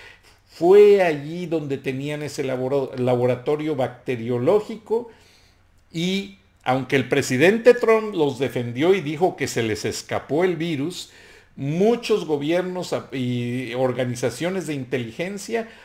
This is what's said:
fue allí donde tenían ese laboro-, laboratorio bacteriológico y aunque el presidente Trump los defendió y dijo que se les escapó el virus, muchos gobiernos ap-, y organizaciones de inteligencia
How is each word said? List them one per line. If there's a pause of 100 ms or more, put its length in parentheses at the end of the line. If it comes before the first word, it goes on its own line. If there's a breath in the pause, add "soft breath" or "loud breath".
(500 loud breath)
fue
allí
donde
tenían
ese
laboro-,
laboratorio
bacteriológico (800 soft breath)
y (260)
aunque
el
presidente
Trump
los
defendió
y
dijo
que
se
les
escapó
el
virus, (460 loud breath)
muchos
gobiernos
ap-,
y
organizaciones
de
inteligencia (140 loud breath)